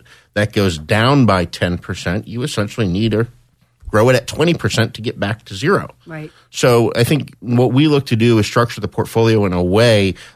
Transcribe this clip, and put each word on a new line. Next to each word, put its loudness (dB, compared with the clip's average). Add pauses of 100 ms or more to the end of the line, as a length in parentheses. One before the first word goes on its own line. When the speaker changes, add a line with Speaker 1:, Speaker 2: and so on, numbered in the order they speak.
(340)
Speaker 1:
that -2
goes 0
down 2
by 2
ten -4
percent, -8
you -10
essentially -4
need -2
to 0 (580)
grow 2
it 4
at -4
twenty 0
percent -2
to -14
get -8
back -6
to -16
zero. -4 (120)
Speaker 2:
Right. -16 (180)
Speaker 1:
So 2
I 2
think -2
what 0
we 4
look 2
to -2
do 4
is 0
structure -2
the -6
portfolio 0
in -4
a 0
way 2 (200)